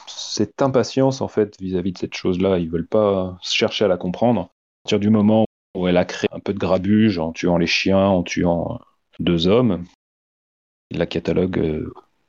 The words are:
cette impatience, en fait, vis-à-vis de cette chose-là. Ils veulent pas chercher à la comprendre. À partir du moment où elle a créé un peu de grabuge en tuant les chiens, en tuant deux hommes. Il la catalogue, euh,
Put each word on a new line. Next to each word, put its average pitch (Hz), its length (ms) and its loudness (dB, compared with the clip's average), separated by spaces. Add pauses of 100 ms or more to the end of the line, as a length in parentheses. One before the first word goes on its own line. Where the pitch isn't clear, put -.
cette - 560 -6
impatience, 131 580 0
en 101 80 -4
fait, 104 320 -2
vis-à-vis 92 320 -2
de - 60 -16
cette - 160 -8
chose-là. 92 440 0
Ils 82 120 -4
veulent 82 180 -4
pas 95 540 0
chercher - 420 -2
à 101 40 2
la 90 80 2
comprendre. 98 460 0
À 90 60 -12 (360)
partir 104 160 0
du 104 100 2
moment 110 340 4 (300)
où 90 140 -2
elle 90 80 4
a 90 80 4
créé - 280 -4
un 82 80 -14
peu 98 120 -6
de 98 60 -6
grabuge 98 600 2
en 80 140 -4
tuant 87 260 0
les 85 80 2
chiens, 98 400 2
en 92 160 2
tuant 85 580 -2 (380)
deux 82 280 0
hommes. 101 380 2 (1080)
Il 80 80 -6
la 85 80 0
catalogue, 90 520 -2
euh, 80 340 -4 (360)